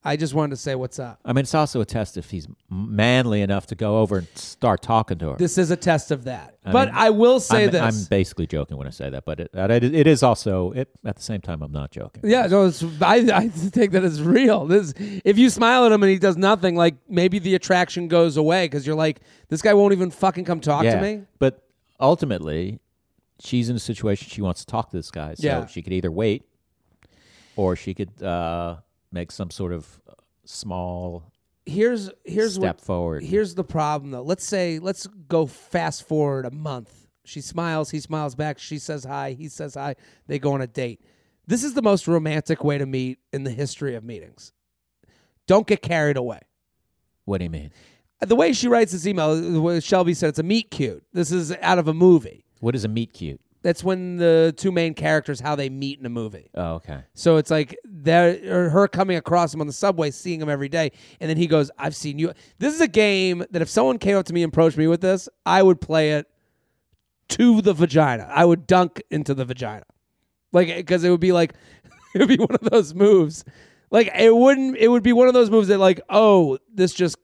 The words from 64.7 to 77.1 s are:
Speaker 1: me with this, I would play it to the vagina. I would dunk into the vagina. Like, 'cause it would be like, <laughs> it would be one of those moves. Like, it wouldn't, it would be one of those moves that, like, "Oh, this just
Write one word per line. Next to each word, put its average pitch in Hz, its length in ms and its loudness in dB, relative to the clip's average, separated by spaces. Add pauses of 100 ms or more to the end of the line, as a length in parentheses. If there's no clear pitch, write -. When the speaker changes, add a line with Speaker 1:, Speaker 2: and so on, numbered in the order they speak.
Speaker 1:
me 156 80 2
with 170 160 0
this, 185 260 -2 (200)
I 185 160 4
would 185 180 6
play 156 300 0
it 147 160 -4 (1000)
to 233 320 4
the 190 120 2
vagina. 143 580 2
I 151 140 4
would 170 220 4
dunk 180 420 2
into 143 240 -4
the 131 120 -4
vagina. 123 400 -12 (640)
Like, 175 340 2
'cause 175 180 0
it 180 60 2
would 180 100 4
be 180 120 2
like, 170 240 0 (280)
<laughs> - 300 -20
it 190 60 0
would - 100 6
be 254 80 6
one 226 240 0
of 220 80 -2
those 185 240 2
moves. 185 500 4 (460)
Like, 214 260 2
it 226 200 6
wouldn't, 262 420 4
it 226 120 4
would 240 140 4
be 240 100 4
one 247 140 6
of 254 60 4
those 240 160 4
moves 208 200 4
that, 196 100 4
like, 185 280 4
"Oh, 196 520 4 (120)
this 185 220 0
just 180 300 -2